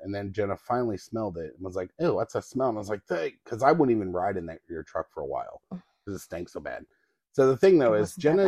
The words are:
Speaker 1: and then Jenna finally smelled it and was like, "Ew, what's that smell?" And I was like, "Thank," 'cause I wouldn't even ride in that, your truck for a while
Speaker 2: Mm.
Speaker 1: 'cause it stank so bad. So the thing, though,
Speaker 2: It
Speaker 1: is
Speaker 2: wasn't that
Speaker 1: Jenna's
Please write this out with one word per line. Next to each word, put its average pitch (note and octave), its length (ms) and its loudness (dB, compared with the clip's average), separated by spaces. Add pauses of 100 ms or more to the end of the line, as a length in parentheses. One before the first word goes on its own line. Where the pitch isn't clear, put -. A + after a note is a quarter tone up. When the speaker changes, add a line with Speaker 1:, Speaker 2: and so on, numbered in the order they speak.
Speaker 1:
and G2 100 -8
then G2+ 200 -6
Jenna G2 240 -2
finally A#2+ 400 -2
smelled G#2+ 400 -6
it D#2+ 180 -10
and F2+ 80 -16
was F#2 140 -10
like, F#2 120 -6 (100)
"Ew, D#3 160 0
what's - 180 -4
that G#2+ 100 -4
smell?" C3 240 -2
And A2 100 -2
I - 20 -6
was G2+ 100 -10
like, G#2 180 -6
"Thank," E3 280 -4 (100)
'cause A2+ 180 -4
I C#3 80 8
wouldn't C#3+ 240 6
even F#2+ 160 0
ride F#2 240 -2
in F2 120 -6
that, E2 200 -12
your D#2+ 160 -8
truck - 260 -6
for - 120 -10
a C#2+ 40 -6
while C2+ 360 -8 (120)
Speaker 2:
Mm. - 80 -12 (240)
Speaker 1:
'cause G2+ 100 -6
it F2 40 -12
stank E2+ 300 -10
so - 100 -12
bad. C2+ 260 -10 (460)
So C3+ 160 4
the C3 100 4
thing, F#3+ 220 6
though, A#2 160 4
Speaker 2:
It G#2+ 60 4
Speaker 1:
is - 0 -
Speaker 2:
wasn't - 160 -2
that F3+ 40 -10
Speaker 1:
Jenna's E3 260 4